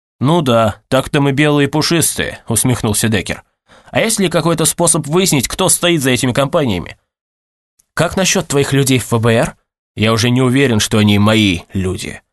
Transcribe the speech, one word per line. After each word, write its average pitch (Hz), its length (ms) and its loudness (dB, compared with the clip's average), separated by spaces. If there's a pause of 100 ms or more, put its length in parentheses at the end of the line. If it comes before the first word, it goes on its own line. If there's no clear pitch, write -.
(200)
«Ну 165 220 0
да, 113 480 0
так-то 131 320 0
мы 139 100 2
белые 147 360 2
и 139 40 -4
пушистые», 151 760 -2
усмехнулся 117 600 -2
Деккер. 104 360 -4 (460)
«А 131 120 -2
есть 220 180 -2
ли 185 100 0
какой-то 165 360 0
способ 160 420 -2
выяснить, 160 400 0
кто 151 220 -2
стоит 170 320 0
за 131 100 0
этими 127 220 0
компаниями?» 139 640 -2 (960)
«Как 160 240 -2
насчёт 185 300 0
твоих 139 260 -2
людей 135 260 2
в - 120 -6
Ф 117 100 0
Б 117 120 2
Р?» - 240 -2 (380)
«Я 110 180 0
уже 113 160 0
не 127 120 2
уверен, 127 380 2
что 110 180 0
они 104 220 4
мои 104 420 2 (120)
люди». 92 480 -6 (120)